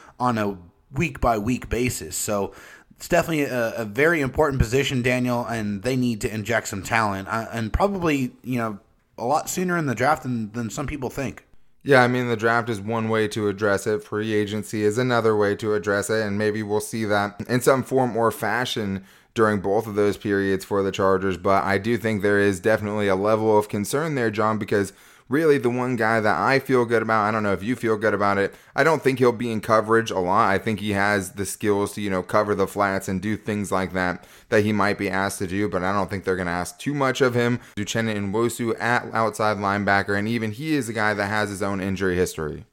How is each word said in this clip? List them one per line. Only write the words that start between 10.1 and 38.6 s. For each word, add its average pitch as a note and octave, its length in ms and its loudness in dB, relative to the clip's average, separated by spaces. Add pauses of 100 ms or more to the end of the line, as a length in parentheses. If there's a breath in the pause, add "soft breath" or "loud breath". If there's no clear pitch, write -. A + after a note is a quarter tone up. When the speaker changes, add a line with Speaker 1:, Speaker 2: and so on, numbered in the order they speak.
Speaker 1:
than, A2+ 300 -4
than A#2 180 -6
some D3 160 -8
people C3 240 -6
think. B2 340 -8 (380)
Speaker 2:
Yeah, C3+ 200 6
I A#2+ 60 4
mean, B2 200 0
the A#2 80 0
draft A#2 320 0
is G#2+ 120 -4
one A2 280 -4
way A2 200 2
to G#2+ 200 -2
address G2 380 0
it. G#2+ 160 0
Free G#2+ 320 -4
agency G#2 480 -2
is G#2 160 2
another A#2 380 2
way G#2 200 2
to G#2+ 180 -2
address G2+ 360 0
it, A2 160 0
and G2+ 100 -2
maybe G#2+ 260 0
we'll G#2 180 -2
see A2+ 240 -6
that G2+ 440 0
in B2 120 2
some C3 220 4
form B2+ 340 0
or A2+ 140 4
fashion G#2+ 720 -4 (320 loud breath)
during G#2+ 240 4
both G2+ 260 0
of G#2 80 -8
those G#2 220 2
periods G2 480 0
for G2+ 180 0
the G2 80 0
Chargers, F#2+ 460 2
but F#2+ 260 2
I G2 160 0
do A2+ 180 0
think A2 260 -2
there G2+ 180 4
is G2+ 180 4
definitely G#2 480 0
a F#2+ 80 4
level G#2+ 420 2
of G#2 120 2
concern C#3 480 -2
there, A#2 140 0
John, G#2+ 280 0
because G2+ 360 -2 (340 loud breath)
really C#3+ 300 4
the A#2+ 100 2
one B2 260 -2
guy A2+ 260 2
that G2+ 200 2
I C3 180 4
feel B2+ 280 2
good A2+ 160 2
about, A2 240 2
I G#2+ 40 2
don't A2 120 0
know G2+ 100 2
if F#2 100 -2
you A#2+ 140 -2
feel A2 220 0
good G#2 160 2
about G2+ 240 2
it, G2 160 0 (200 loud breath)
I C#3 80 2
don't D#3 200 2
think C3 160 2
he'll B2 140 6
be A2+ 200 -4
in G#2+ 80 -2
coverage A2 500 2
a F#2+ 80 -2
lot. F#2+ 300 4
I G2 80 4
think G2+ 240 -2
he G#2 120 -2
has G2 400 2
the G2+ 120 -6
skills G2+ 500 0
to, G#2+ 60 -8
you G2+ 80 -4
know, F#2 140 -2
cover G#2 320 2
the F#2+ 120 0
flats G2 420 -2
and F#2+ 120 -2
do G#2 160 -2
things G#2 340 -4
like F#2 220 -2
that F2+ 340 -2 (220 loud breath)
that G#2+ 160 4
he G#2+ 80 2
might G2+ 240 2
be G2 140 -2
asked F#2+ 300 -2
to G2+ 60 -4
do, G2+ 220 -2
but F2+ 160 -2
I F#2+ 80 0
don't G2 160 0
think F#2+ 160 -6
they're F#2 120 0
gonna F2+ 140 -2
ask F2 280 -4
too C#3+ 160 -4
much C3+ 260 0
of B2 140 2
him. A#2+ 260 2 (160 loud breath)
Uchenna A2 400 -2
Nwosu A2+ 640 -2